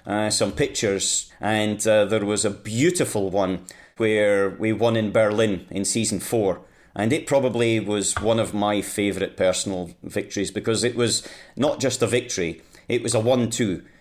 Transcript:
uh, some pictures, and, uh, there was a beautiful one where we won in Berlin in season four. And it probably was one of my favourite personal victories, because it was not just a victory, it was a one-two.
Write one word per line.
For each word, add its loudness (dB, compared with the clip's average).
uh, 0
some 0
pictures, -2
and, 0
uh, 6
there 0
was 0
a 0
beautiful 0
one -2
where 4
we -2
won 2
in 0
Berlin 2
in -4
season -2
four. 0
And 0
it -2
probably 2
was -2
one 2
of -2
my 2
favourite -2
personal 0
victories, -4
because -2
it 0
was 0
not 0
just -2
a 0
victory, -2
it 0
was -2
a 2
one-two. 0